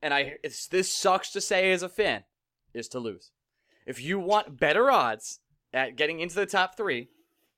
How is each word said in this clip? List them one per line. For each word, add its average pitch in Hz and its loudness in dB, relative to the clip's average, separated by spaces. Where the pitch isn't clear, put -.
and 147 -2
I, 143 0
it's, - -10
this 185 0
sucks 185 2
to 196 -6
say 190 2
as 180 0
a 180 -6
fan, 147 0
is 117 -10
to 127 -8
lose. 110 -10
If 120 -12
you 175 -4
want 180 0
better 196 4
odds 123 0
at 131 -2
getting 151 0
into 170 -6
the 196 0
top 185 0
three, 131 -4